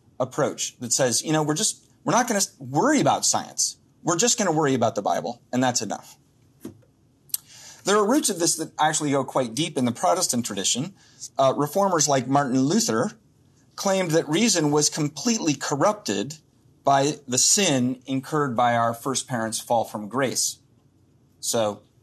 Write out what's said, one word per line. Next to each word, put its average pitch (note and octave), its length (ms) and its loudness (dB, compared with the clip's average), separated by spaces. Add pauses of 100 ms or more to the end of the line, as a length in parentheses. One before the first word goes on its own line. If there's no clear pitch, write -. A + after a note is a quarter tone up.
(200)
approach C3 600 -4
that A#2+ 120 -6
says, B2 300 0
"You D#3+ 100 -4
know, D#3 100 2
we're D3+ 120 0
just, G3 280 -4 (220)
we're D3+ 100 -2
not B3 140 2
gonna G3+ 140 0 (180)
worry E3 400 2
about A#2 260 2
science. - 520 -2 (260)
We're E3+ 140 0
just A#3 200 2
gonna G3 140 0
worry D3+ 220 2
about A2+ 220 0
the G#2 60 -6
Bible, F#2+ 400 -4 (100)
and B2+ 120 0
that's B2 180 0
enough." - 360 -10 (1700)
There G3+ 120 4
are G#3 80 4
roots C4 240 2
of F3+ 100 -4
this E3 160 0
that D#3 240 -6
actually D3+ 320 2
go C#3 120 2
quite B2 300 -2
deep D#3 240 -2
in B2+ 80 0
the A#2+ 60 0
Protestant E3+ 540 0
tradition. G#2+ 480 -4 (440)
Uh, C3+ 180 4
reformers D#3+ 540 2
like C3+ 180 2
Martin C3+ 360 2
Luther D#3 500 0 (640)
claimed F#3+ 360 0
that D#3+ 160 2
reason E3+ 440 2
was D3 180 2
completely D#3+ 640 -2
corrupted C#3+ 840 -2 (440)
by C#3 420 2
the B2+ 120 -2
sin C3 680 2
incurred C3+ 500 -2
by A#2+ 200 2
our A#2 180 2
first A#2+ 340 -6
parents' A2+ 320 -4
fall A2+ 260 0
from G#2+ 240 -10
grace. A#2+ 480 -4 (800)
So G#2 420 -2 (220)